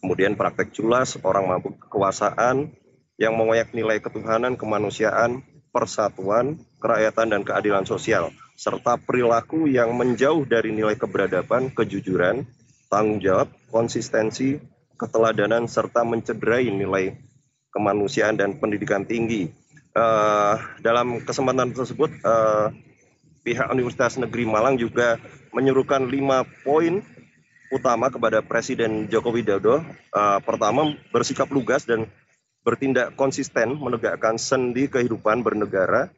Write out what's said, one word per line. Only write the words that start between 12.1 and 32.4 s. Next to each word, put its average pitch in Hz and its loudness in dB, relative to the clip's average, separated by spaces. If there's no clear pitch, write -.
tanggung 107 2
jawab, 95 2
konsistensi, 113 -2
keteladanan, 113 0
serta 110 0
mencederai 117 0
nilai 95 -2
kemanusiaan 104 0
dan 101 0
pendidikan 101 -2
tinggi. 110 -2
Eh, 107 2
dalam 120 0
kesempatan 127 0
tersebut, 123 -2
eh, 107 2
pihak 120 -2
Universitas 123 0
Negeri 120 -4
Malang 113 2
juga 117 0
menyerukan 135 0
lima 135 0
poin 165 2
utama 123 0
kepada 110 0
Presiden 113 -2
Joko 110 0
Widodo. 110 2
Eh, 101 0
pertama, 120 0
bersikap 139 0
lugas 131 0
dan 113 -2